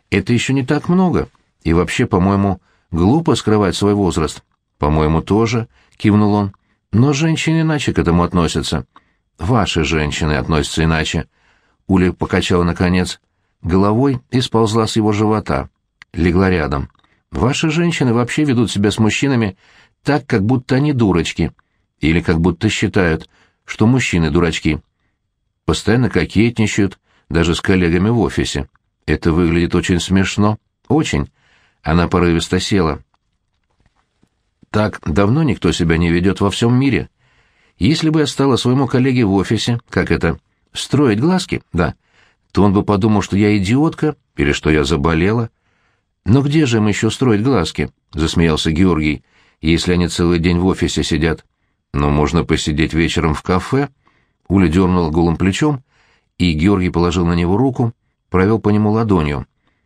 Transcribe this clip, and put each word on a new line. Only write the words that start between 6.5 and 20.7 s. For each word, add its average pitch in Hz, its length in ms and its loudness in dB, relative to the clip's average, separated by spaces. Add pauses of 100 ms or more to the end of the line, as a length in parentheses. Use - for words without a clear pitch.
«Но 127 220 2
женщины 160 480 0
иначе 156 320 -2
к - 80 -4
этому 85 240 2
относятся». 82 600 -2 (540)
«Ваши 90 460 0
женщины 76 480 -2
относятся 73 500 -2
иначе». 80 460 -2 (580)
Уля 92 260 2
покачала, 90 520 -2
наконец, 90 560 -2 (420)
головой 107 580 0 (100)
и 135 100 0
сползла 113 460 0
с - 100 -4
его 107 160 2
живота. 101 560 -2 (440)
Легла 90 380 2
рядом. 71 380 -2 (420)
«Ваши 110 400 -2
женщины 160 420 0
вообще 120 320 -2
ведут 120 260 0
себя 101 200 0
с - 80 -4
мужчинами 113 580 0 (460)
так, 143 240 -2
как 104 180 0
будто 127 300 0